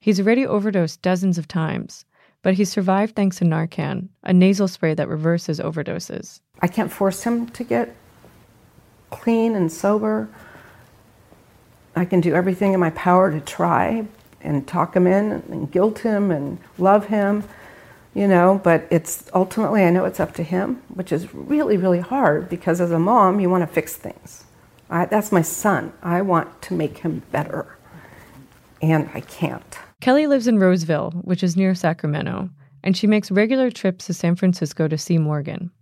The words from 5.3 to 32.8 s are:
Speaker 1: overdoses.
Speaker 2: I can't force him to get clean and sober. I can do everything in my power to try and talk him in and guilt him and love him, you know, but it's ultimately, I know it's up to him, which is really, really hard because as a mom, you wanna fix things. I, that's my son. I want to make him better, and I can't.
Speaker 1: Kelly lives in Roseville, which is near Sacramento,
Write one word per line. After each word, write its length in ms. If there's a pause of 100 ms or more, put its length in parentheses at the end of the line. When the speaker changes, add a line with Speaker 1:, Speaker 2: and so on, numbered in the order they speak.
Speaker 1:
overdoses. 800 (220)
Speaker 2:
I 60
can't 220
force 340
him 240
to 140
get 320 (1160)
clean 440
and 160
sober. 560 (1700)
I 120
can 160
do 120
everything 380
in 80
my 100
power 400
to 100
try 680 (340)
and 260
talk 300
him 100
in 260 (180)
and 200
guilt 280
him 320
and 260 (220)
love 300
him, 360 (680)
you 120
know, 380
but 260
it's 440
ultimately, 500
I 60
know 160
it's 120
up 180
to 60
him, 400 (120)
which 180
is 220
really, 420
really 240
hard 480
because 320
as 100
a 80
mom, 400
you 120
wanna 160
fix 300
things. 480 (440)
I, 160
that's 260
my 120
son. 500 (100)
I 200
want 400
to 120
make 240
him 320
better, 460 (1040)
and 320
I 80
can't. 560 (240)
Speaker 1:
Kelly 260
lives 220
in 100
Roseville, 520 (140)
which 180
is 160
near 160
Sacramento, 720 (340)